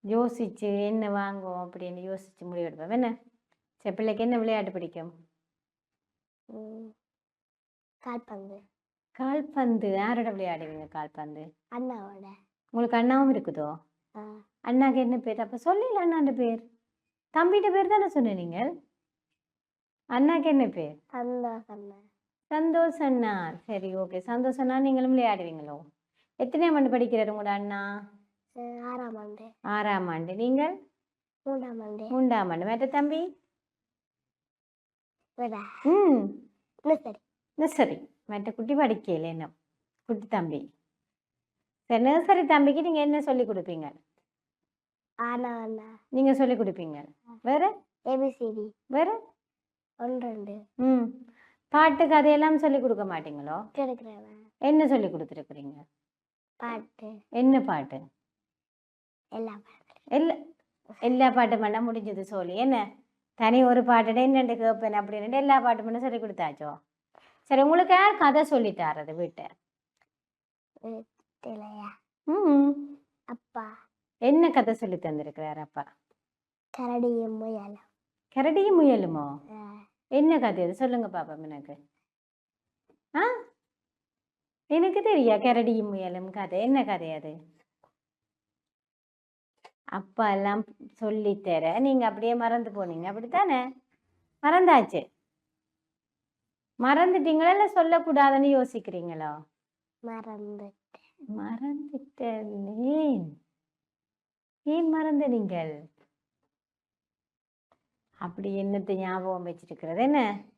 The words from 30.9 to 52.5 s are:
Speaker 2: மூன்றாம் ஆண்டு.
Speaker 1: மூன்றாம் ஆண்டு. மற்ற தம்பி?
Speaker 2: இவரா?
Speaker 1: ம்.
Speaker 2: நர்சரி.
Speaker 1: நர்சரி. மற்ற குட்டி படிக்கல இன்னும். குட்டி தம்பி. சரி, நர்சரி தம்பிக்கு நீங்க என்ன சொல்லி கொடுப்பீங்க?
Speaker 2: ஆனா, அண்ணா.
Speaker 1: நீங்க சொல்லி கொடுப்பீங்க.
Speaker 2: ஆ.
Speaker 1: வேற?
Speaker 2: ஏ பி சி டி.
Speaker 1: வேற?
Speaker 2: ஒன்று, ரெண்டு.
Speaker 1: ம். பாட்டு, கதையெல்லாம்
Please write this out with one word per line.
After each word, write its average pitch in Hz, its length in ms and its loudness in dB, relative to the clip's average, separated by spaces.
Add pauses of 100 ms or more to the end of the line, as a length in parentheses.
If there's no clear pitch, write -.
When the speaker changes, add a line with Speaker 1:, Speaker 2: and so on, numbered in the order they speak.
Speaker 2:
மூன்றாம் 254 340 -8
ஆண்டு. 214 240 -12
Speaker 1:
மூன்றாம் 233 460 2
ஆண்டு. 170 140 -4
மற்ற 233 220 -2
தம்பி? 294 340 0 (2250)
Speaker 2:
இவரா? 220 240 -8 (200)
Speaker 1:
ம். 320 400 6 (600)
Speaker 2:
நர்சரி. 294 340 -2 (400)
Speaker 1:
நர்சரி. 302 380 0 (280)
மற்ற 208 280 -8
குட்டி 233 220 -4
படிக்கல 214 500 0
இன்னும். 165 300 -10 (540)
குட்டி 214 180 -6
தம்பி. 165 340 -4 (1300)
சரி, 233 120 2
நர்சரி 339 440 4
தம்பிக்கு 285 360 4
நீங்க 320 180 0
என்ன 294 200 2
சொல்லி 262 240 0
கொடுப்பீங்க? 175 420 -8 (1300)
Speaker 2:
ஆனா, 240 420 -6
அண்ணா. 220 280 -10 (200)
Speaker 1:
நீங்க 269 260 4
சொல்லி 262 200 4
கொடுப்பீங்க. 180 440 -4 (240)
Speaker 2:
ஆ. 233 200 -20
Speaker 1:
வேற? 277 200 0 (440)
Speaker 2:
ஏ 262 100 0
பி 269 140 0
சி 233 220 -8
டி. 214 120 -8 (220)
Speaker 1:
வேற? 302 220 0 (920)
Speaker 2:
ஒன்று, 247 280 -6
ரெண்டு. 208 260 -12 (200)
Speaker 1:
ம். 254 300 2 (680)
பாட்டு, 311 360 6
கதையெல்லாம் 302 500 6